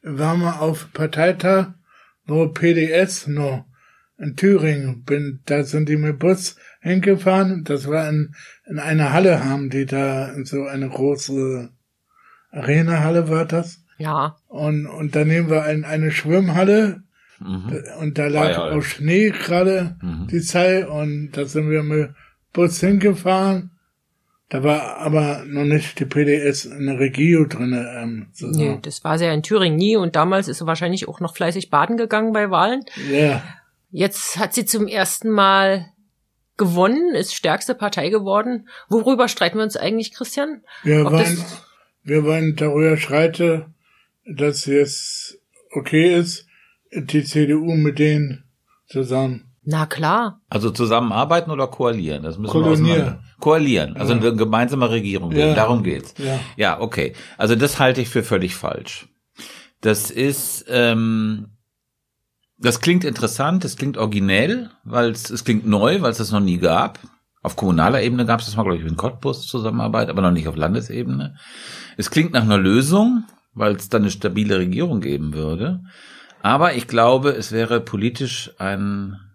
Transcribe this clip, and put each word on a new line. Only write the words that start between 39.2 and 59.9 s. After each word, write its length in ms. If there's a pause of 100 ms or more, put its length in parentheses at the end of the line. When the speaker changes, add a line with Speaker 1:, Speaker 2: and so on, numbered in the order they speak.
Speaker 2:
streiten 300
wir 40
uns 140
eigentlich, 360
Christian? 480 (220)
Speaker 1:
Wir 220
Speaker 2:
Ob 80
Speaker 1:
wollen, 100
Speaker 2:
das 420 (380)
Speaker 1:
wir 220
wollen 320
darüber 400
streiten, 760 (520)
dass 400
jetzt 760 (320)
okay 480
ist, 280 (440)
die 320
C 240
D 60
U 220
mit 220
denen 460 (440)
zusammen. 640 (100)
Speaker 2:
Na 220
klar. 640
Speaker 3:
Also 200
zusammenarbeiten 800
oder 180
koalieren? 560
Das 140
müssen 180
wir 80
Speaker 1:
Koalinieren. 380
Speaker 3:
auseinander-, 220 (160)
koalieren, 560
also 200
Speaker 1:
Ja. 40
Speaker 3:
eine 160
gemeinsame 540
Regierung 400
bilden. 180
Speaker 1:
Ja. 80
Speaker 3:
Darum 280
geht's. 340
Speaker 1:
Ja. 200 (200)
Speaker 3:
Ja, 240
okay. 320 (240)
Also 180
das 240
halte 220
ich 80
für 140
völlig 300
falsch. 540 (720)
Das 320